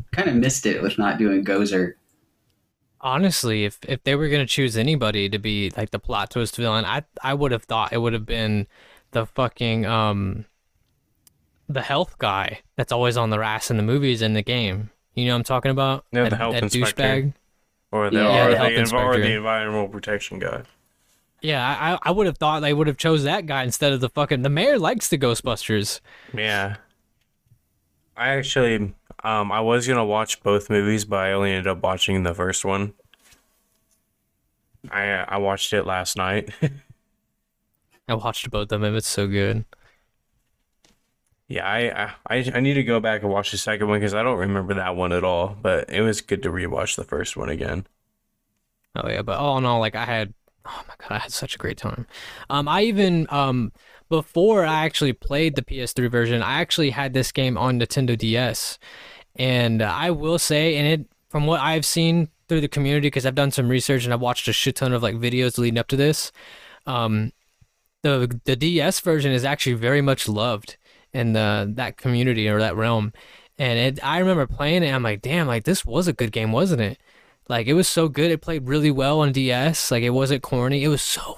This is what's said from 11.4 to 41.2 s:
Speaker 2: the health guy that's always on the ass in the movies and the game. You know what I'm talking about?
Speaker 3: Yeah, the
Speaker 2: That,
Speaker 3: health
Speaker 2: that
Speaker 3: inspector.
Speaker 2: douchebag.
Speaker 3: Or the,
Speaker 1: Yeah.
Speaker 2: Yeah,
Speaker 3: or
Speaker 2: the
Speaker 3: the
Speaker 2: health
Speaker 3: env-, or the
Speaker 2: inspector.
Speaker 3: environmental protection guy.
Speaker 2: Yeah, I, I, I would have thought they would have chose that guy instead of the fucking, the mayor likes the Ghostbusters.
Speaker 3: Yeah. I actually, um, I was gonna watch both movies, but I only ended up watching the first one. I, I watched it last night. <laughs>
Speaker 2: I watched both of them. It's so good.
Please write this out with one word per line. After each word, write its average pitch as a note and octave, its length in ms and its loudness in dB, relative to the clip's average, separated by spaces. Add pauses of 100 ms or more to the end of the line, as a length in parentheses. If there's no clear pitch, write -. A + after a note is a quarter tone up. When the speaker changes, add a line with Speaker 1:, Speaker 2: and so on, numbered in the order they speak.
Speaker 2:
the C3+ 120 -4
health C#3+ 380 -2
guy G2+ 420 -2 (160)
that's - 160 -2
always A#2+ 240 2
on A#2 140 2
the G#2+ 80 0
ass A2 320 -2
in A#2+ 80 2
the G#2 40 2
movies B2 380 2
and A2 160 2
the G#2+ 60 2
game. G#2+ 480 -2 (240)
You B2 100 -2
know B2 80 2
what B2 60 2
I'm A#2 60 -2
talking C3 260 0
about? C3+ 420 0
Speaker 3:
Yeah, A#2+ 120 2
the A2+ 60 2
Speaker 2:
That, A2 60 0
Speaker 3:
health A2+ 180 -2
Speaker 2:
that A#2 100 0
Speaker 3:
inspector. A2+ 380 0
Speaker 2:
douchebag. C3+ 300 2 (580)
Speaker 3:
Or G#2 200 0
the, A2 80 2
Speaker 1:
Yeah. G#2 40 4
Speaker 2:
Yeah, G#2 60 6
Speaker 3:
or B2 200 6
Speaker 2:
the - 20 6
Speaker 3:
the A#2 80 6
Speaker 2:
health B2 140 4
Speaker 3:
env-, - 20 0
or - 0 -
the A2+ 60 4
Speaker 2:
inspector. A#2 580 2
Speaker 3:
environmental G#2+ 500 0
protection G2+ 520 -6
guy. - 220 -6 (800)
Speaker 2:
Yeah, C#3 260 0
I, C#3 280 0
I, - 80 -2
I D#3 80 0
would G3 160 2
have D#3+ 100 0
thought D#3 240 0
they D3 140 2
would D3+ 120 4
have C#3+ 120 0
chose D#3+ 260 2
that E3+ 220 -2
guy C#3 160 -2
instead C3+ 320 0
of B2+ 60 -2
the B2+ 100 0
fucking, C#3+ 320 0
the C#3 80 2
mayor A3+ 280 4
likes G#3+ 300 0
the E3+ 80 0
Ghostbusters. A2+ 840 0 (340)
Speaker 3:
Yeah. G#2 420 -2 (1400)
I A#2+ 140 0
actually, A#2+ 640 0 (280)
um, G#2+ 300 0
I G#2+ 80 0
was A#2 260 2
gonna B2 180 2
watch G#2+ 380 -2
both G2+ 280 2
movies, G#2 340 2
but G2+ 140 -2
I F#2+ 140 0
only G2 180 0
ended F#2+ 160 -2
up F#2 160 -2
watching F#2+ 400 0
the F2 120 0
first F2 300 -2
one. G2 300 -2 (2000)
I, G2+ 380 -2
I G2 100 -4
watched G2 340 -2
it G2+ 120 0
last F#2 320 -4
night. G2 400 -2
<laughs> - 1500 -12
Speaker 2:
I A#2+ 60 -2
watched A2+ 360 -6
both G#2 200 -4
of G#2 100 -2
them. G#2 140 0
It's A2 140 -2
so G2+ 180 -2
good. G2+ 380 0 (1800)